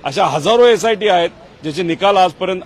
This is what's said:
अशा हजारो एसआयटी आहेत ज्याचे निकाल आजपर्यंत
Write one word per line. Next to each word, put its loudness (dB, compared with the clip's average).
अशा -2
हजारो 2
एसआयटी 0
आहेत 2
ज्याचे -6
निकाल 0
आजपर्यंत 0